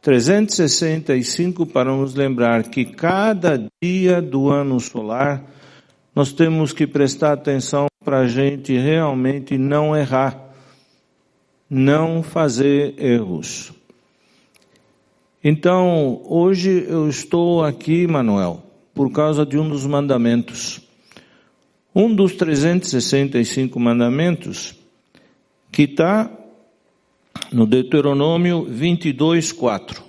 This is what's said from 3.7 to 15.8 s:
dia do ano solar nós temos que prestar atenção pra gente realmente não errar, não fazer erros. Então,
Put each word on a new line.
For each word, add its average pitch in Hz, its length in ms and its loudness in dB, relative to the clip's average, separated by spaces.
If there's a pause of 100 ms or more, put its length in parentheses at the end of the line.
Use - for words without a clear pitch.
dia 180 380 2
do 139 260 -2
ano 139 320 0
solar 123 640 -4 (720)
nós 139 160 0
temos 160 400 2
que 147 160 -2
prestar 143 460 0
atenção 143 540 -2 (180)
pra 135 200 2
gente 139 520 0
realmente 139 800 0
não 147 360 0
errar, 135 560 -2 (1200)
não 151 540 2
fazer 139 760 0
erros. 107 760 -2 (1700)
Então, 160 840 2